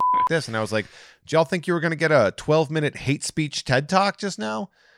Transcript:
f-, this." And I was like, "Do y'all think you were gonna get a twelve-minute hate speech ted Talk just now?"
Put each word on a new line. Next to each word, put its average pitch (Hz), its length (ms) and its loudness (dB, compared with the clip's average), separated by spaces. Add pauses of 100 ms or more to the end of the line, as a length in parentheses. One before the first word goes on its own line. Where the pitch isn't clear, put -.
(160)
f-, - 140 0
this." - 180 -2
And 113 100 -8
I 110 40 -2
was 107 100 -4
like, 107 140 -2 (400)
"Do - 100 -4
y'all 160 100 4
think 180 220 -4
you 175 60 0
were 170 60 0
gonna 165 160 -2
get 156 160 0
a 110 260 6
twelve-minute 151 600 0
hate 143 260 -2
speech - 420 -4
ted 135 240 0
Talk 190 280 2
just 202 220 -6
now?" 214 300 -6 (280)